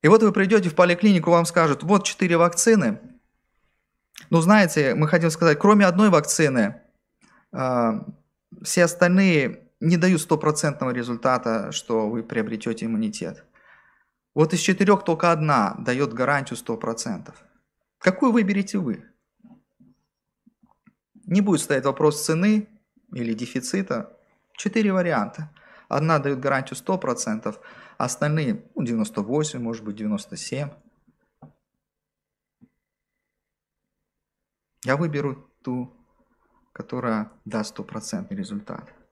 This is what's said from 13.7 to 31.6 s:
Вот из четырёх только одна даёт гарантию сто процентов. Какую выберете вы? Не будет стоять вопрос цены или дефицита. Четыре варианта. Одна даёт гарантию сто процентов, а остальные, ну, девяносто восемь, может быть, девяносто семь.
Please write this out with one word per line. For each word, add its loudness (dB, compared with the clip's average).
Вот 2
из -2
четырёх 2
только 0
одна 0
даёт -2
гарантию -4
сто -8
процентов. -10
Какую 2
выберете 0
вы? -6
Не 2
будет 2
стоять -2
вопрос 0
цены 0
или -4
дефицита. -6
Четыре -2
варианта. -2
Одна 2
даёт -2
гарантию -4
сто -4
процентов, -6
а -2
остальные, -2
ну, -4
девяносто -4
восемь, -4
может -8
быть, -10
девяносто -6
семь. -8